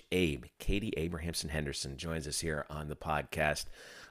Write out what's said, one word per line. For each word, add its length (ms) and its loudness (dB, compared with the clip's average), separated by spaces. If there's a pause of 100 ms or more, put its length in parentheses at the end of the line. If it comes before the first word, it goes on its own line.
(100)
Abe, 360 4 (120)
Katie 380 2
Abrahamson 540 -2
Henderson, 480 -2
joins 280 -2
us 140 -2
here 300 0
on 180 -4
the 80 -4
podcast, 680 2 (440)